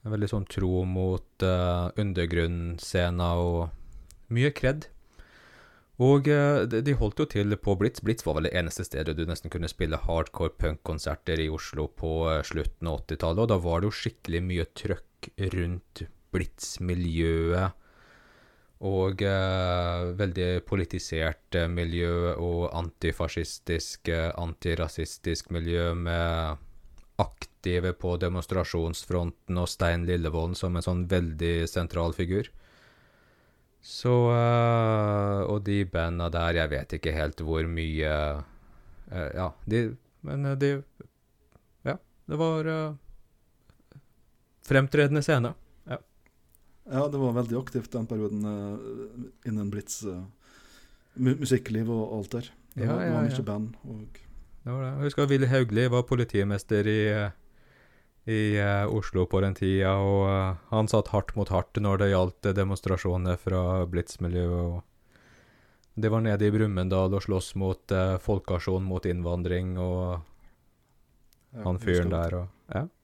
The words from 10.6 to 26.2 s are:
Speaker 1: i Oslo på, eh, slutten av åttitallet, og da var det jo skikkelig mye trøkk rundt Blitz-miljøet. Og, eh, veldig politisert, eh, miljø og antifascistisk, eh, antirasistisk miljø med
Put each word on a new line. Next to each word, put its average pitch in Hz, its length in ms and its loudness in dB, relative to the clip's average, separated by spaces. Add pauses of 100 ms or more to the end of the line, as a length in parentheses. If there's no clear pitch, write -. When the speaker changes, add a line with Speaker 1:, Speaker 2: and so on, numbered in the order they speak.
Speaker 1:
i 78 80 0
Oslo 76 400 -6
på, - 220 -6 (180)
eh, 78 160 2
slutten - 480 -4
av 71 80 -2
åttitallet, 82 460 -2
og - 20 -2
da 107 100 4
var 85 220 0
det 104 80 0
jo 101 80 -2
skikkelig - 480 -4
mye 87 300 -2
trøkk - 560 -8 (220)
rundt 87 520 -4 (280)
Blitz-miljøet. 87 1500 0 (1000)
Og, 95 420 0
eh, 90 920 0
veldig 90 360 0 (160)
politisert, 82 880 -2
eh, 85 160 2
miljø 87 640 0
og 85 380 -2
antifascistisk, 82 1400 -4
eh, 82 260 0
antirasistisk 82 1120 -4
miljø 85 460 0
med 85 600 -2 (560)